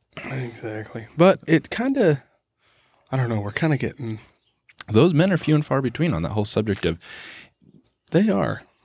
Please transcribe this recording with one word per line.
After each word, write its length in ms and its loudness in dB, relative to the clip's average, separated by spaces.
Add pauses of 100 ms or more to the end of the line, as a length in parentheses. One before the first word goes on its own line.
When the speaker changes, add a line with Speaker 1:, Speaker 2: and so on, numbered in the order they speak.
(240)
Speaker 1:
Exactly. 840 -10 (100)
But 300 4
it 240 2
kinda, 520 0 (880)
I 60 -2
don't 120 0
know, 120 -2
we're 120 -6
kinda 240 0
getting 440 -6 (680)
Speaker 2:
Those 260 6
men 180 4
are 60 2
few 160 0
and 100 2
far 160 -2
between 320 -2
on 100 -2
that 100 -4
whole 120 0
subject 400 -2
of 140 -2 (1120)
Speaker 1:
They 180 2
are. 340 -2 (220)